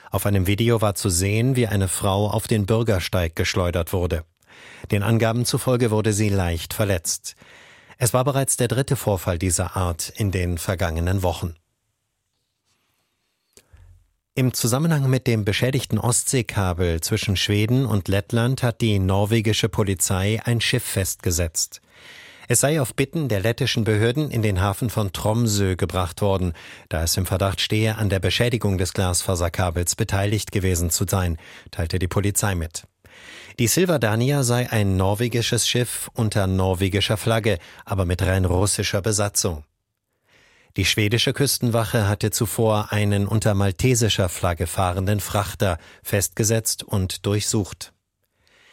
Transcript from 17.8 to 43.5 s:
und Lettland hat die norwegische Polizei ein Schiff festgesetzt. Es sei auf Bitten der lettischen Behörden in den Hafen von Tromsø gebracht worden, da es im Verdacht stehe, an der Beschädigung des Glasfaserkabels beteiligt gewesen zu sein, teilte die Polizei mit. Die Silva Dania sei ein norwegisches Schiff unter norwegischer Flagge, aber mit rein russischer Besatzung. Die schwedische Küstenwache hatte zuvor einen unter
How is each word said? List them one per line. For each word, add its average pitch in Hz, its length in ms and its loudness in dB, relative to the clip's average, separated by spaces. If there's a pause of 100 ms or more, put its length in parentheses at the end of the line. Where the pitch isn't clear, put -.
und 107 220 -2
Lettland 117 520 0
hat 120 200 -2
die 107 180 2
norwegische 104 720 2
Polizei 98 760 0
ein 117 160 0
Schiff - 220 -2
festgesetzt. - 960 -4 (720)
Es 120 100 2
sei 147 200 2
auf - 140 -4
Bitten 139 340 -2
der 101 120 0
lettischen 113 420 0
Behörden 117 480 2
in 113 100 -2
den 101 180 2
Hafen 101 300 0
von 101 240 -2
Tromsø 104 640 0
gebracht 90 480 -2
worden, 92 300 2 (340)
da 80 160 -2
es 87 120 0
im 92 120 -2
Verdacht 98 340 0
stehe, 110 380 0
an 107 100 2
der 98 100 2
Beschädigung 104 600 0
des 92 140 -2
Glasfaserkabels 87 1000 0
beteiligt 104 580 0
gewesen 90 380 2
zu - 180 0
sein, 90 300 0 (320)
teilte 87 300 -2
die 90 80 0
Polizei 101 480 0
mit. - 320 -6 (720)
Die 120 80 4
Silva 175 320 2
Dania 120 420 2
sei 120 300 0
ein 98 260 2
norwegisches 110 720 0
Schiff - 480 -2
unter 104 320 0
norwegischer 95 720 2
Flagge, 110 420 0 (260)
aber 95 200 0
mit 90 180 0
rein 92 220 2
russischer 95 580 0
Besatzung. 101 600 -2 (1120)
Die 95 100 0
schwedische 113 480 2
Küstenwache 117 720 0
hatte 104 240 0
zuvor 107 600 0
einen 101 360 2
unter 110 260 2